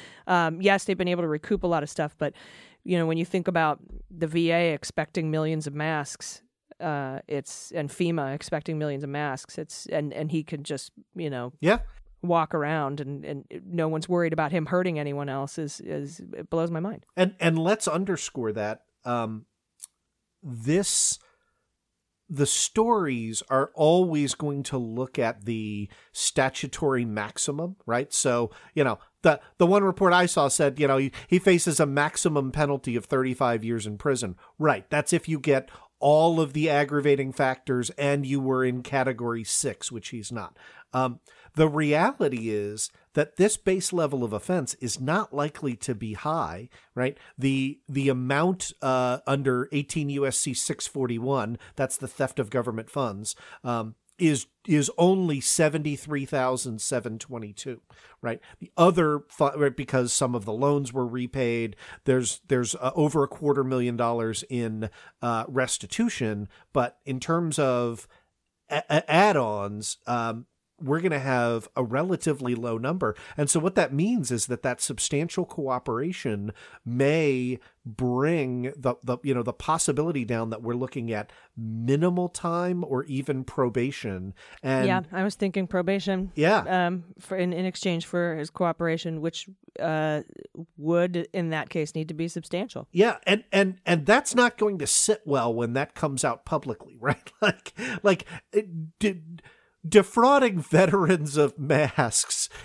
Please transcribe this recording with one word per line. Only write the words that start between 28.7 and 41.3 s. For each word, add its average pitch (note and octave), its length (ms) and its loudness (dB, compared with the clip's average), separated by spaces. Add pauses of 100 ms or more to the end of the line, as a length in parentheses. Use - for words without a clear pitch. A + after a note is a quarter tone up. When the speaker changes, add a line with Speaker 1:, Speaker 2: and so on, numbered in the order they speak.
Speaker 2:
you D3 120 2
know, A2+ 140 0 (220)
the, D#3 200 4 (160)
the F3 100 6
one G3+ 160 4
report F#3+ 300 4
I F3+ 140 6
saw D3+ 200 2
said, C#3+ 320 2
you D3 80 4
know, C3+ 80 4
he, C3+ 160 0 (160)
he F3+ 120 4
faces E3+ 420 4
a D3+ 40 4
maximum C#3+ 680 0
penalty C#3+ 420 0
of A2+ 80 -2
thirty-five B2+ 640 0
years A2+ 200 -2
in G#2 120 -8
prison. A#2 400 -2 (200)
Right. D3 320 0
That's D3 220 0
if E3+ 160 0
you D#3 140 -2
get C3+ 280 2 (300)
all D#3+ 400 6
of C#3+ 140 0
the D3+ 160 0
aggravating C#3+ 640 2
factors C3 580 0
and C#3+ 340 0
you C#3 140 0
were C3 240 2
in B2+ 180 0
category A#2+ 600 -2
six, - 480 -4
which A#2 180 -10
he's A2+ 220 -12
not. G2+ 260 -10 (360)
Um, B2+ 260 0 (340)